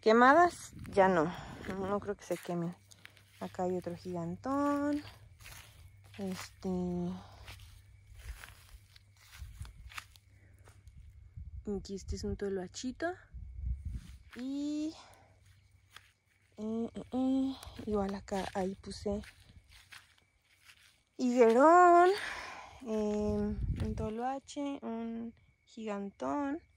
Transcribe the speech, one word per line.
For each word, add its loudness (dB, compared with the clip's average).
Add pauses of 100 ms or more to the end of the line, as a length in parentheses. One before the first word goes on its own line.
Quemadas, 6 (180)
ya 6
no. 4 (360)
No, -4
no -2
creo -6
que -18
se -4
quemen. -6 (680)
Acá -6
hay -2
otro -6
gigantón. -2 (1160)
Este, -8 (4000)
aquí -8
este -6
es -8
un -2
toloachito. -6 (1300)
Y, -4 (1700)
eh, -2
eh, -10 (100)
eh, 2 (320)
igual 0
acá, -4 (100)
ahí -2
puse -6 (1900)
higuerón, 8 (720)
em, 0 (260)
un -2
toloache, -6
un -6 (320)
gigantón. -6 (160)